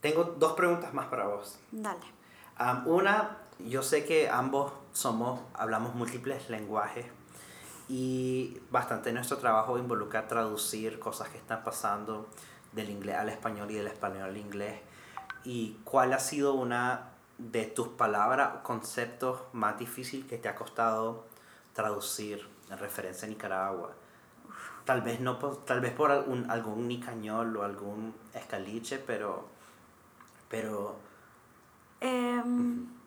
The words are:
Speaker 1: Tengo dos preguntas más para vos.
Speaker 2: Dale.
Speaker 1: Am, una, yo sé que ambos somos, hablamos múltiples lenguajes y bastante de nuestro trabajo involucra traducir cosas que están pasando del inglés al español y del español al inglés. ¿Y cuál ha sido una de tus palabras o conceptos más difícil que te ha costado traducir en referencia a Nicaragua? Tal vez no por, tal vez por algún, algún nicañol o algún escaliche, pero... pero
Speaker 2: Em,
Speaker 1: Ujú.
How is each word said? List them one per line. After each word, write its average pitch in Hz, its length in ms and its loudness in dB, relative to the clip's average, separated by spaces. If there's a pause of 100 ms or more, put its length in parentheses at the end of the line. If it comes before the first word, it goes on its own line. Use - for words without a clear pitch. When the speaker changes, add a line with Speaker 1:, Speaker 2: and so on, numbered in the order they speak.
Speaker 1:
Tengo 156 220 4
dos 160 300 4
preguntas 175 400 2
más 143 140 -2
para 107 200 0
vos. 101 300 -4 (140)
Speaker 2:
Dale. 214 300 -6 (560)
Speaker 1:
Am, 127 300 2
una, 196 500 6 (220)
yo 120 240 0
sé 147 220 4
que 156 240 6
ambos 135 440 2 (200)
somos, 120 460 0 (140)
hablamos 113 420 0
múltiples 123 540 -4
lenguajes 104 560 -2 (840)
y 127 720 0 (120)
bastante 120 380 2
de 117 40 0
nuestro 123 240 0
trabajo 120 400 4
involucra 110 500 0
traducir 110 720 0
cosas - 300 -6
que - 80 -14
están - 260 -6
pasando 107 640 -2 (440)
del 107 180 -4
inglés 101 280 -2
al 107 120 0
español 104 420 -4
y 107 40 -4
del 101 120 -2
español 98 420 -4
al 101 80 -6
inglés. 104 420 -6 (640)
¿Y 117 400 -4
cuál 131 300 6
ha 131 60 4
sido 139 340 2
una 123 560 2 (280)
de 113 280 -2
tus - 240 -2
palabras 113 680 4
o - 80 -12
conceptos 123 760 -2 (140)
más 107 240 2
difícil 127 500 -8
que 120 100 -6
te 117 120 -4
ha 98 60 -6
costado 113 680 0 (480)
traducir 104 760 -2 (220)
en 98 80 -10
referencia 98 500 -6
a - 20 -8
Nicaragua? 95 640 -2 (960)
Tal 127 160 4
vez 117 180 -2
no 127 200 0
por, 139 260 -4
tal 123 160 4
vez 120 120 2
por 151 180 6
algún, 127 380 4
algún 113 380 0
nicañol 113 680 -2
o 101 60 0
algún 101 520 -6 (180)
escaliche, 110 680 -6
pero... 104 460 -4 (1040)
pero 107 460 -4 (1080)
Speaker 2:
Em, 247 360 2 (400)
Speaker 1:
Ujú. 240 80 -8 (200)